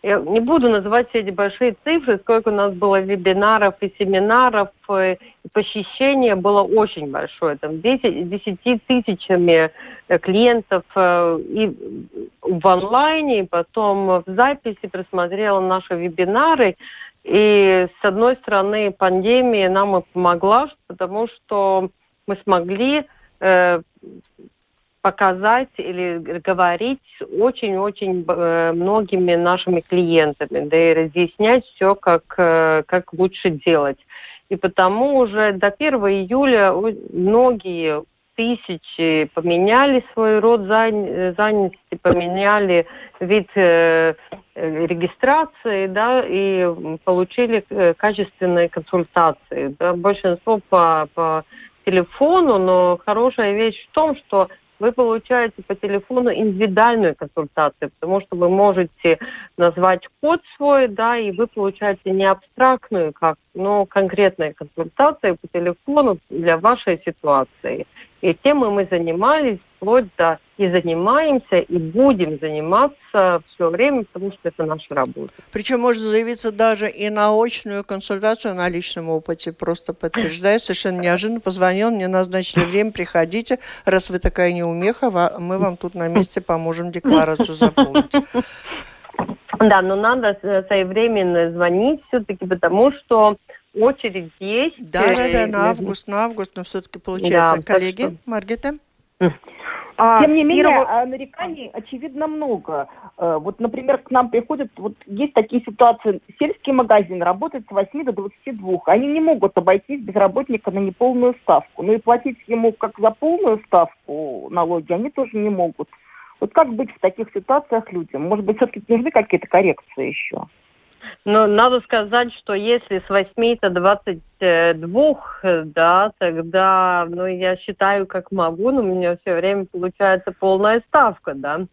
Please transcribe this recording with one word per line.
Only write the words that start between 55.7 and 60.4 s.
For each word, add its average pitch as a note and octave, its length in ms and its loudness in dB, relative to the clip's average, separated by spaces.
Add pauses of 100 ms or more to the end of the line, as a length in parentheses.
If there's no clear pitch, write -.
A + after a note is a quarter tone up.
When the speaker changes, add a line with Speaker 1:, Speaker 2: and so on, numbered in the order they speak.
Speaker 1:
телефону G#3 560 -2
индивидуальную G#3+ 840 2
консультацию, D3+ 760 -4 (100)
потому F#3 220 -2
что G3 140 -12
вы F3 120 2
можете F3+ 680 2 (380)
назвать F3 440 2 (200)
код E4 200 0 (160)